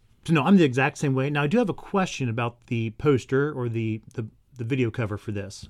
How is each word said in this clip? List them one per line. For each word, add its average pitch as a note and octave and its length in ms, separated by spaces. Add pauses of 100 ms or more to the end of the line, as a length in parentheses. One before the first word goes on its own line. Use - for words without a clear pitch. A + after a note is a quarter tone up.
(240)
so D#3 80
no, D3+ 120
I'm G3 120
the E3+ 80
exact C3+ 340
same C#3 160
way. C3 160
Now, D3 120
I D3+ 60
do G3 100
have A#3+ 100
a E3 60
question F3+ 540
about A#2 400
the A2+ 220
poster C#3 600
or B2 160
the, A2 320 (140)
the, A#2 100 (320)
the A#2+ 80
video B2+ 260
cover G#2 280
for - 140
this. G2 380